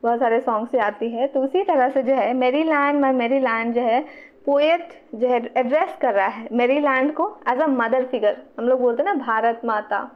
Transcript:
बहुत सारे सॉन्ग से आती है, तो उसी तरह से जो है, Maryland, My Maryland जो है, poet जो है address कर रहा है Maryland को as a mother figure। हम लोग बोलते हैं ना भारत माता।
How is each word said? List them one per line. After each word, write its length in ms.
बहुत 160
सारे 220
सॉन्ग 280
से 100
आती 320
है, 160
तो 140
उसी 220
तरह 260
से 140
जो 120
है, 200
Maryland, 720
My 80
Maryland 600
जो 80
है, 240
poet 560
जो 140
है 280
address 460
कर 120
रहा 120
है 260
Maryland 640
को 240
as 80
a 120
mother 360
figure। 300
हम 100
लोग 120
बोलते 220
हैं 120
ना 100
भारत 400
माता। 520